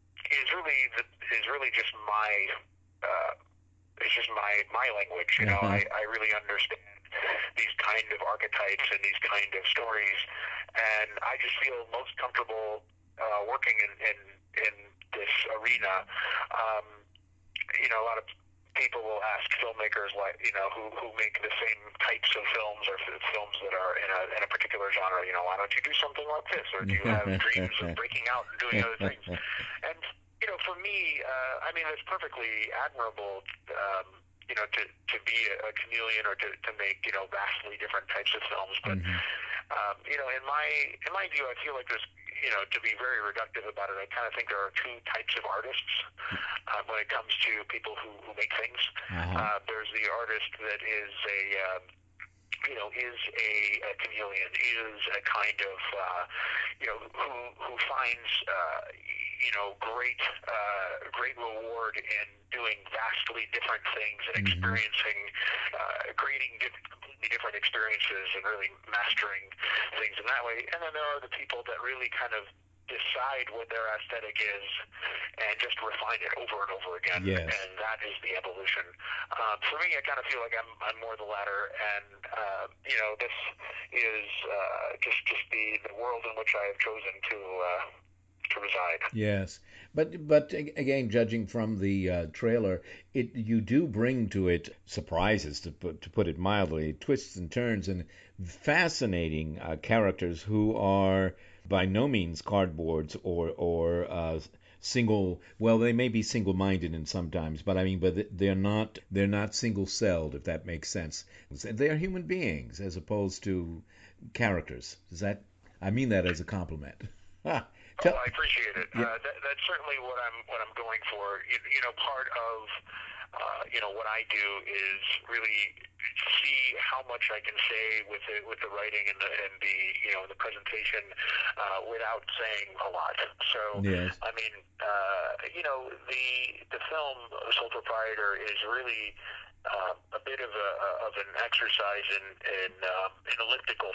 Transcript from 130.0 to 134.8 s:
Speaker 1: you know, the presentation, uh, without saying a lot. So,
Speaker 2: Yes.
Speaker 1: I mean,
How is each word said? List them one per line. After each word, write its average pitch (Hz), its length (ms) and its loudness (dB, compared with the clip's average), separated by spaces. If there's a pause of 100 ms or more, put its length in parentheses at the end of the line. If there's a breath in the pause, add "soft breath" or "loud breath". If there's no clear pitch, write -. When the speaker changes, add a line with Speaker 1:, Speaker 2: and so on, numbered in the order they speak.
Speaker 1:
you 104 80 0
know, 95 160 -2
the 98 80 -12
presentation, 107 720 -2 (480 loud breath)
uh, 98 320 -2
without 113 320 -2 (160)
saying 110 480 -2
a - 80 -2
lot. - 240 -2 (320)
So, 117 140 2 (180)
Speaker 2:
Yes. 95 400 2
Speaker 1:
I 113 160 -2
mean, 110 160 -4 (320)